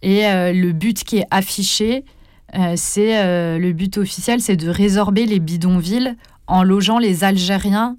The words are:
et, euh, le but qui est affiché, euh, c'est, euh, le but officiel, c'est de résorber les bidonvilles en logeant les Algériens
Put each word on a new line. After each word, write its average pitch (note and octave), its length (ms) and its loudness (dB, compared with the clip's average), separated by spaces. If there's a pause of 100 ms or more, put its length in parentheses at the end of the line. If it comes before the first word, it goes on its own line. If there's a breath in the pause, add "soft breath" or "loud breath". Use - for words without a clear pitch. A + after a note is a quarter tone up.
et, G3+ 260 2
euh, F3+ 260 2
le F3+ 200 2
but F#3+ 300 -2
qui - 160 -2
est - 120 -2
affiché, G#3+ 760 -2 (520 soft breath)
euh, F3 200 0
c'est, G#3+ 420 0
euh, F3 400 0
le F3+ 140 0
but F#3+ 260 -4
officiel, A3 420 -2
c'est G3+ 160 0
de E3 120 -4
résorber G3+ 580 2
les G#3 140 0
bidonvilles F3+ 760 0 (320 soft breath)
en F#3 160 2
logeant G3 360 2
les F#3+ 260 0
Algériens G3 760 0